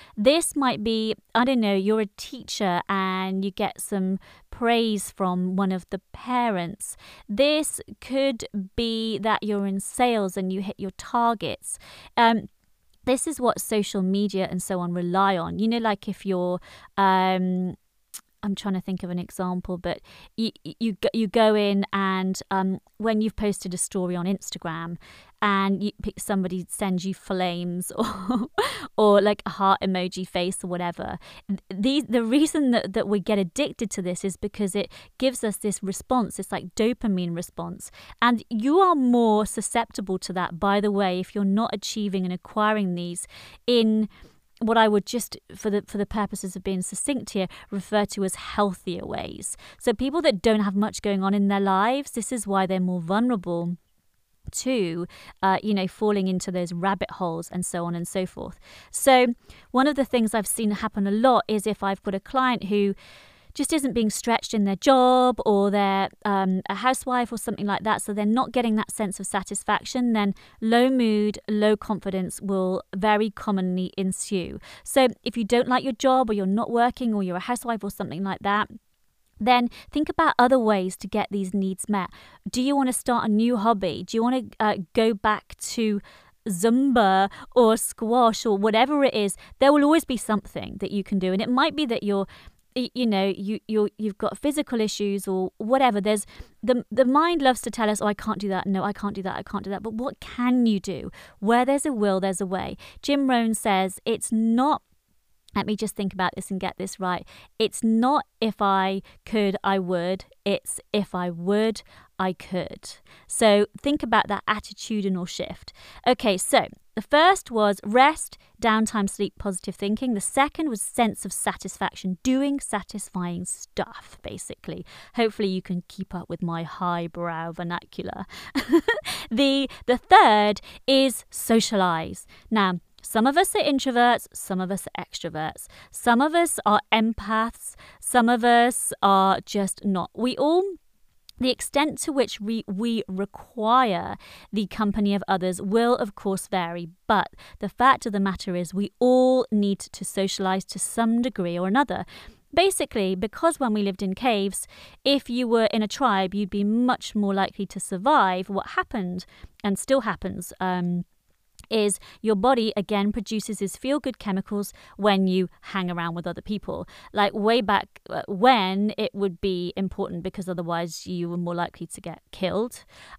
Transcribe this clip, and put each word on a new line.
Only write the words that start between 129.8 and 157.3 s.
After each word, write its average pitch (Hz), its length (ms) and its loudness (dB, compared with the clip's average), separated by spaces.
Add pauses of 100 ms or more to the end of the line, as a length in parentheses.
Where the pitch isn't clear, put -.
the 247 100 2
third 214 640 8 (280)
is 269 420 4
socialize. 185 960 0 (240)
Now, 190 300 2 (220)
some 226 240 2
of 277 100 2
us 370 180 2
are 415 80 2
introverts, 247 720 2
some - 280 -4
of 185 100 -4
us 190 180 -4
are - 160 -10
extroverts, - 640 -8 (240)
some 233 300 2
of 302 140 2
us 339 320 2
are 208 140 6 (120)
empaths, 220 800 -2 (260)
some 240 280 2
of 240 160 2
us 240 480 4 (100)
are 190 380 6
just - 440 -4
not. 190 300 -2
We 247 220 -2
all, 330 280 2 (760)
the 254 120 2
extent - 500 -2
to - 120 -6
which - 280 -2
we, 220 260 -6
we 220 420 -2
require 208 1080 -2 (360)
the 202 140 -2
company 202 480 0
of 196 120 -2
others 185 360 -2
will, 226 340 2
of 208 180 -4
course, 196 320 -4
vary, 175 420 -4 (180)
but 208 220 2 (320)
the 208 80 -6
fact - 360 4
of 226 80 -6
the 202 80 0
matter 190 340 -2
is 175 200 -4
we 202 240 -2
all 254 520 6
need 202 280 2
to - 260 -14
socialize 190 640 -2
to - 120 -12
some 233 440 0
degree 175 360 -4
or 180 100 -2
another. 226 360 2 (480)
Basically, 269 640 0
because 220 460 -2
when 233 120 0
we 214 100 0
lived 196 200 -2
in 190 120 -4
caves, 202 520 -2 (380)
if 269 260 2
you 247 160 -2
were 226 200 4
in 214 160 0
a 214 60 -2
tribe, 196 460 0
you'd 202 160 -2
be 202 140 -2
much 240 500 0
more 202 180 0